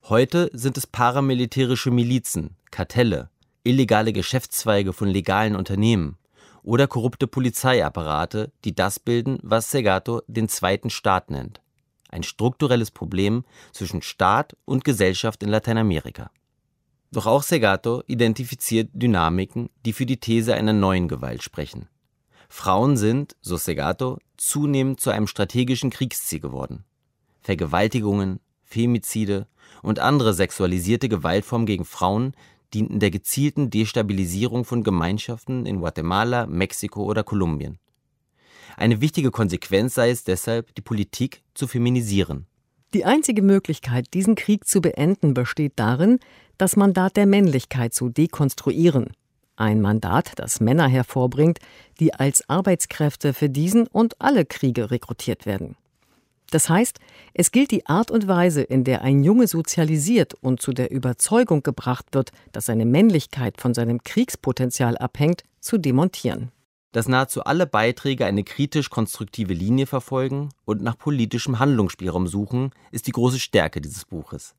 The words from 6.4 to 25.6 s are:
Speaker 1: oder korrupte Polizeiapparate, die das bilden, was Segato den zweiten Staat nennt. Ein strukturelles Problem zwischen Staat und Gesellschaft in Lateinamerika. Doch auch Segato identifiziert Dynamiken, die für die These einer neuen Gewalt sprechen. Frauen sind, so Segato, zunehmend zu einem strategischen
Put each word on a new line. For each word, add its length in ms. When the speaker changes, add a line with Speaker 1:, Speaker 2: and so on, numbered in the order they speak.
Speaker 1:
oder 240
korrupte 400
Polizeiapparate, 1300
die 100
das 240
bilden, 420
was 300
Segato 560
den 200
zweiten 440
Staat 400
nennt. 280
Ein 100
strukturelles 720
Problem 540
zwischen 320
Staat 520
und 180
Gesellschaft 580
in 80
Lateinamerika. 800
Doch 140
auch 160
Segato 640
identifiziert 880
Dynamiken, 800
die 60
für 120
die 140
These 340
einer 200
neuen 340
Gewalt 340
sprechen. 460
Frauen 480
sind, 460
so 160
Segato, 640
zunehmend 600
zu 100
einem 160
strategischen 640